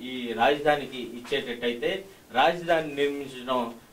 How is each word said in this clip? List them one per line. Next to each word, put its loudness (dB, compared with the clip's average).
ఈ -4
రాజధానికి 2
ఇచ్చేటట్టయితే -4
రాజధాని 4
నిర్మించడం, -2